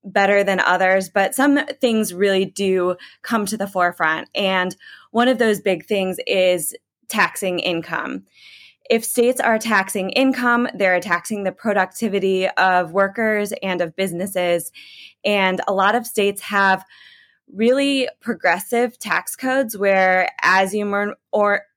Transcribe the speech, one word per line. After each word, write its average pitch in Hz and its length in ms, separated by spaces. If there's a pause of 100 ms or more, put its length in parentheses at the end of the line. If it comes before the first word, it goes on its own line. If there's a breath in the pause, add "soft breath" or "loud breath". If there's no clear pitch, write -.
better 202 400
than 190 160
others, 185 480
but 196 260
some 277 240 (220)
things 220 340
really 196 300
do 190 500 (280 loud breath)
come 220 240
to 214 100
the 196 100
forefront. 175 680
And 185 440 (340 loud breath)
one 233 160
of 247 120
those 220 220
big 180 260
things 190 380
is 180 520 (320)
taxing 196 500
income. 170 680 (640 loud breath)
If 226 160
states 247 360
are 220 180
taxing 202 520
income, 247 640
they're 185 280
taxing 180 420
the 190 80
productivity 190 1000
of 180 440
workers 208 680
and 185 200
of 170 160
businesses. 180 720 (540 loud breath)
And 190 420
a 202 60
lot 196 240
of 233 100
states 202 360
have 196 420 (680 loud breath)
really 262 560 (120)
progressive 226 800
tax 175 340
codes 262 420
where 185 540 (120)
as 190 320
you 208 200
earn 208 200 (180)
or 208 300 (140)